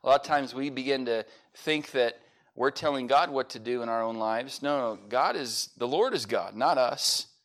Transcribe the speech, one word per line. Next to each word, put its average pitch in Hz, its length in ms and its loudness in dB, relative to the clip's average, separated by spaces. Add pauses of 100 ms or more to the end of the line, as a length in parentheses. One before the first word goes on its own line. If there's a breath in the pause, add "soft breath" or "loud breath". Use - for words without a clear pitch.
a - 40 0
lot 139 140 6
of - 40 -14
times 135 300 -2
we 139 160 -4
begin 131 340 0
to 113 200 0 (280 loud breath)
think 151 380 -2
that 120 280 2 (360 soft breath)
we're 135 160 2
telling 139 340 -2
God 143 240 4
what 135 220 -2
to 120 80 -12
do 120 240 -4
in 117 60 -4
our 113 120 0
own 113 140 -2
lives. 113 480 -4
No, 143 160 0
no, 110 280 -2
God 143 280 2
is, 120 420 -4
the 120 100 -2
Lord 208 280 2
is 117 100 -4
God, 98 300 -2
not 135 240 2
us. - 480 0 (180)